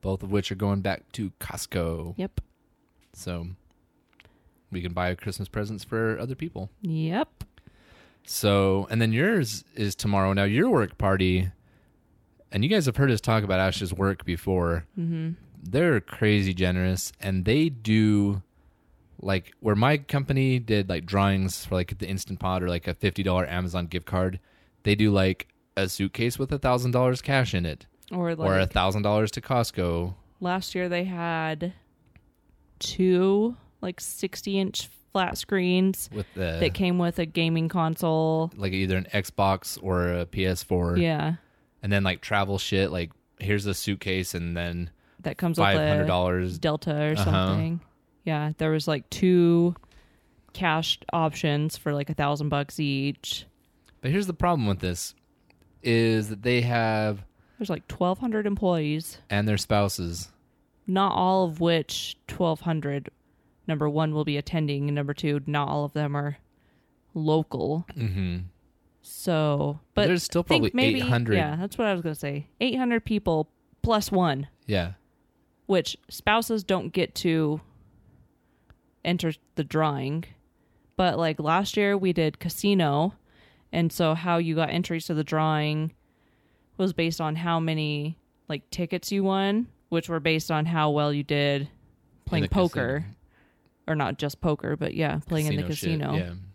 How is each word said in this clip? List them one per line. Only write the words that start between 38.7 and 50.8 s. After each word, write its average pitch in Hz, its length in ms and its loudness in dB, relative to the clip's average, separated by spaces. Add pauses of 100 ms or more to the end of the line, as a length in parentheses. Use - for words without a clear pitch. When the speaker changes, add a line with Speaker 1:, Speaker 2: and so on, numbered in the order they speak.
Speaker 1:
either 95 240 2
an 92 160 -2
Xbox 98 720 0
or 90 300 0
a 87 140 -2
P 95 200 -2
S 92 160 0
four. 87 340 0
Speaker 2:
Yeah. 160 380 2 (480)
Speaker 1:
And 101 100 0
then, 101 120 4
like, 92 160 0
travel 101 380 0
shit, 95 320 0
like, 85 200 -4 (280)
here's 101 280 0
a 98 80 -2
suitcase 95 600 -4
and 85 220 -4
then 87 340 -6 (300)
Speaker 2:
That - 180 -6
comes 170 200 0
with 101 100 4
a 98 60 6
Speaker 1:
five 151 140 2
hundred 151 180 2
dollars. 90 520 0
Speaker 2:
Delta 156 360 -2
or 151 180 0
Speaker 1:
Uh-huh. 104 120 2
Speaker 2:
something. 143 560 2 (440)
Yeah, 151 340 -2
there 156 120 0
was, 156 160 0
like, 151 240 -2
two 175 640 4 (800)
cash 165 460 0 (140)